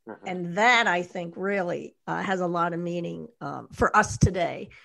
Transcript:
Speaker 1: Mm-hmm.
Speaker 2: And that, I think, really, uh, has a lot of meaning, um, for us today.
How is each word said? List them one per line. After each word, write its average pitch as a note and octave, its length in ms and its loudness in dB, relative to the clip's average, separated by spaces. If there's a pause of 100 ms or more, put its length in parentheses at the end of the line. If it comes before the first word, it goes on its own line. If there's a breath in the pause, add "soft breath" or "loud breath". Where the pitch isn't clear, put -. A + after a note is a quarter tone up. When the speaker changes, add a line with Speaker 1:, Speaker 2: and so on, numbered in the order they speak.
Speaker 1:
Mm-hmm. - 200 -12
Speaker 2:
And F3+ 300 -4
that, A#3 280 6
I F3+ 160 2
think, E3+ 340 -8
really, F#3 580 -2 (120)
uh, E3 160 -2
has F#3 180 0
a F3+ 60 0
lot E3+ 260 0
of E3+ 60 -4
meaning, E3+ 500 -6 (120)
um, C#3 320 -10
for - 240 2
us G#3+ 220 2
today. E3+ 500 2 (160 soft breath)